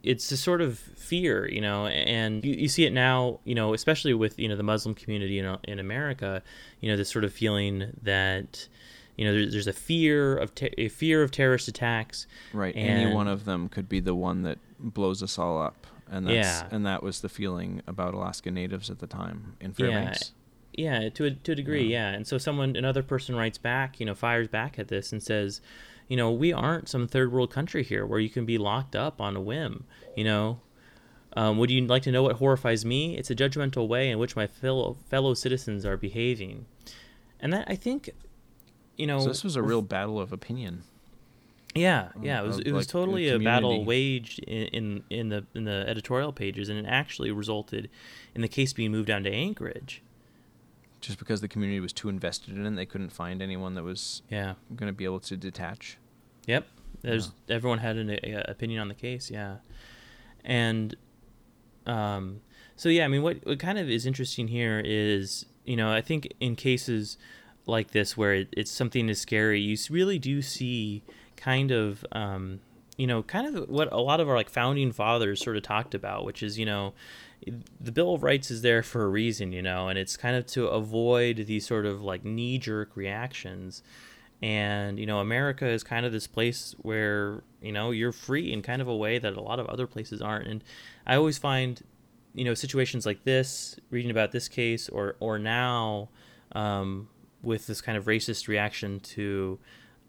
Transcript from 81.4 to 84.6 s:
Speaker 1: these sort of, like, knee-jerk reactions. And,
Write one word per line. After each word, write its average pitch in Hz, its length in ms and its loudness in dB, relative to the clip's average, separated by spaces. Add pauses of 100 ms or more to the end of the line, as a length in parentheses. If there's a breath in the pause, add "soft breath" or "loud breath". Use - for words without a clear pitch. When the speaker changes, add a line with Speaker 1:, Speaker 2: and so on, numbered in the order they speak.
Speaker 1:
these 107 180 0
sort 107 220 0
of, 101 140 -2
like, 95 220 -4
knee-jerk 113 720 -4
reactions. 95 880 -8 (640 loud breath)
And, 104 560 0